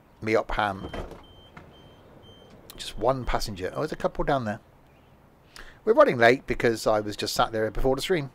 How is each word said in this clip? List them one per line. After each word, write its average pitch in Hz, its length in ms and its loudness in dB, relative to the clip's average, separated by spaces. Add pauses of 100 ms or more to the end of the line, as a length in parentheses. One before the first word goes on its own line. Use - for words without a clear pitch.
(220)
Meopham. 104 680 -2 (1900)
Just - 200 -14
one 127 280 -2
passenger. 95 480 -4
Oh, - 60 -10
there's 147 120 -4
a - 40 -10
couple - 280 -4
down 143 220 -2
there. 104 140 -4 (1200)
We're 214 100 4
running 240 240 6
late 120 280 6
because 117 400 0
I 110 140 4
was 104 160 -4
just - 180 -6
sat 117 180 2
there 110 200 -2
before 131 240 0
the 139 60 -4
stream. 147 340 -2